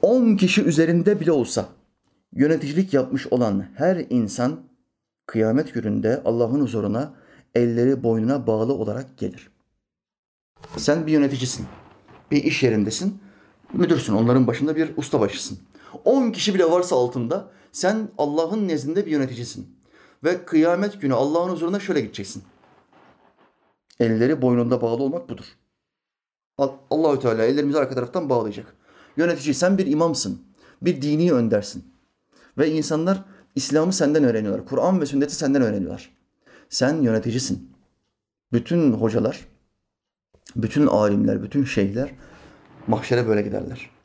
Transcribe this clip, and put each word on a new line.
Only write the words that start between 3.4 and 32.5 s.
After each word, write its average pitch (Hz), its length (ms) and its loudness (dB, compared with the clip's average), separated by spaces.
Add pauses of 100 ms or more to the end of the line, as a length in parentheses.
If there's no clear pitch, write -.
her 175 360 0
insan 123 500 -2 (680)
kıyamet 113 480 0
gününde 107 500 -2
Allah'ın 117 360 0
huzuruna 113 540 -2 (400)
elleri 120 480 2
boynuna 117 440 0
bağlı 113 280 0
olarak 110 440 -6
gelir. - 320 -10 (1300)
Sen 151 300 0
bir 156 60 0
yöneticisin. 135 540 0 (640)
Bir 143 140 2
iş - 180 0
yerindesin. 110 560 0 (540)
Müdürsün. - 420 0
Onların 120 320 4
başında 139 300 -2
bir 160 200 -2
ustabaşısın. 107 640 -2 (460)
On 247 260 4
kişi 196 240 -2
bile 175 160 4
varsa 180 260 2
altında 123 540 -2 (220)
sen 214 360 -2 (100)
Allah'ın 165 500 0
nezdinde 160 380 -2
bir 165 40 -8
yöneticisin. 123 640 -6 (480)
Ve 175 200 0
kıyamet 175 560 2
günü 135 140 0
Allah'ın 151 340 0
huzuruna 175 320 -2
şöyle 170 200 -2
gideceksin. 98 420 -10 (1600)
Elleri 120 420 2
boynunda 120 400 2
bağlı 117 200 -2
olmak 135 260 -4
budur. - 160 -14 (1120)
Al-, 135 180 -2 (140)
Allahü 151 300 2
Teala 113 240 0
ellerimizi 143 340 2
arka 135 160 -2
taraftan 131 360 -4
bağlayacak. 110 440 -2 (420)
Yönetici, 151 380 0
sen 185 240 2
bir 190 80 2
imamsın. 143 560 0 (400)
Bir 151 200 0
dini 151 300 2
öndersin. 110 520 0 (720)